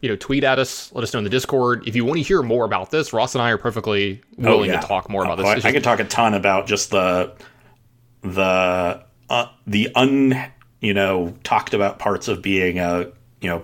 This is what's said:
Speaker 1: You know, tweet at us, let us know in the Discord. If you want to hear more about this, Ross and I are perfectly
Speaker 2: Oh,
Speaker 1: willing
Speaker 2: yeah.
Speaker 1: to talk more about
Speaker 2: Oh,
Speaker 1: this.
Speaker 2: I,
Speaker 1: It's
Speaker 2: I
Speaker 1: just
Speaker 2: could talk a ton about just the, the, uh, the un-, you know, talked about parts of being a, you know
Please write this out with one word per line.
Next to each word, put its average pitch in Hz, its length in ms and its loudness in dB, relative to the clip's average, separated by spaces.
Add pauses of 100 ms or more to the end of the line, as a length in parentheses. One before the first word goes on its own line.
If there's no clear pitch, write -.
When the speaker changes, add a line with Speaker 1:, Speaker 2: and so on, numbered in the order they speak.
Speaker 1:
You 131 80 -4
know, 107 80 -2
tweet 135 260 -2
at 135 160 2
us, - 340 -4
let 120 120 -6
us 107 100 -6
know 123 40 -2
in 107 60 -2
the 101 60 -4
Discord. 120 560 0
If 107 80 -8
you 120 100 2
want 143 140 0
to 156 60 -2
hear 185 180 2
more 120 220 2
about 95 260 -2
this, - 220 -2
Ross 120 240 0
and 123 60 0
I 117 80 2
are 107 80 2
perfectly 101 600 -2 (180)
Speaker 2:
Oh, 127 40 -6 (140)
Speaker 1:
willing 101 140 2
Speaker 2:
yeah. 92 100 -2
Speaker 1:
to - 80 -8
talk 95 200 -2
more 98 160 -2
about 85 140 -2
Speaker 2:
Oh, 95 40 -2
Speaker 1:
this. 95 40 2
Speaker 2:
I, 104 100 4
Speaker 1:
It's 127 80 -4
Speaker 2:
I 104 40 4
Speaker 1:
just 123 80 2
Speaker 2:
could 143 80 0
talk 117 160 4
a 110 40 0
ton 110 300 2
about 98 320 2
just 104 240 -2
the, 92 420 2 (880)
the, 92 800 0 (280)
uh, 120 160 0 (200)
the 107 280 0
un-, 135 420 4 (440)
you 104 140 0
know, 95 400 0 (100)
talked - 300 0
about 101 240 0
parts 98 300 -4
of 98 140 -4
being 92 360 0
a, 87 320 -2 (300)
you 92 80 -6
know 85 160 -4